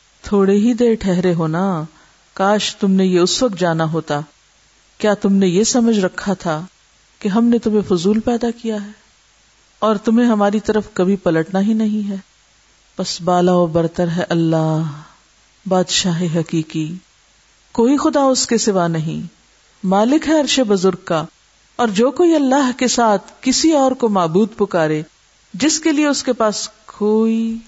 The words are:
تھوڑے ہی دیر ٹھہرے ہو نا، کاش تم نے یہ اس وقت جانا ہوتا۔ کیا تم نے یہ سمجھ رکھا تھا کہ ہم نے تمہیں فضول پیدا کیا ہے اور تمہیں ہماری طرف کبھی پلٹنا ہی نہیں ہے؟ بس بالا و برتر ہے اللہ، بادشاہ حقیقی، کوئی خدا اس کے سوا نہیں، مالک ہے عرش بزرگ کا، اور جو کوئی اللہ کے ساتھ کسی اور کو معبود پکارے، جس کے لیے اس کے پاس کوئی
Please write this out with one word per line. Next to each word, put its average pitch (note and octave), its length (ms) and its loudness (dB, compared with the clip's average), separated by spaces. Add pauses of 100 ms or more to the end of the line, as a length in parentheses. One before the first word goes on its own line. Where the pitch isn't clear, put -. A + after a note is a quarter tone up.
(220)
تھوڑے G3 320 2
ہی G#3+ 200 2
دیر A3+ 220 2
ٹھہرے F#3 380 0
ہو D#3+ 140 -2
نا، E3+ 360 -2 (500)
کاش G3+ 420 -2
تم G3 160 0
نے F#3+ 140 4
یہ F3+ 140 2
اس F#3 240 0
وقت G3+ 160 -2
جانا E3 320 0
ہوتا۔ D#3 280 -4 (760)
کیا G#3+ 160 0
تم G3+ 200 0
نے G3 140 4
یہ F3+ 160 2
سمجھ A3+ 360 2
رکھا F#3 340 -4
تھا E3+ 320 -6 (540)
کہ - 80 -4
ہم A3 180 0
نے A#3 140 2
تمہیں G#3+ 280 0
فضول G3 320 0
پیدا A#3+ 280 -2 (140)
کیا G#3+ 240 -6
ہے G#3 60 -18 (880)
اور G#3+ 160 2
تمہیں A#3 320 2
ہماری G#3 320 2
طرف G#3+ 240 -2 (100)
کبھی F#3 220 2
پلٹنا F3+ 460 0
ہی G#3 120 0
نہیں G#3+ 360 -2
ہے؟ G3 60 -6 (840)
بس - 220 -8
بالا F3+ 320 2
و F3 120 4
برتر E3 420 -2
ہے E3+ 220 -2
اللہ، D#3+ 520 0 (840)
بادشاہ F3+ 560 0 (120)
حقیقی، D#3+ 580 -4 (800)
کوئی B3+ 260 2
خدا C#4+ 260 0
اس C4 240 0
کے A#3 100 0
سوا F#3+ 300 0
نہیں، E3 400 -6 (560)
مالک A3 440 2
ہے D#4 120 2
عرش C4+ 280 -2
بزرگ F#3+ 380 0
کا، D#3+ 200 -4 (500)
اور B3 120 0
جو A3 240 2
کوئی E4 240 2
اللہ C4+ 420 2
کے B3 100 0
ساتھ A3 440 0 (100)
کسی C4+ 300 2
اور C4+ 200 2
کو B3+ 180 -2
معبود F#3+ 480 0
پکارے، D#3+ 440 -2 (520)
جس C4+ 260 0
کے D#4+ 120 0
لیے D4 160 2
اس C#4 160 -2
کے B3+ 100 -2
پاس A3 360 -2 (160)
کوئی A3+ 720 -2 (100)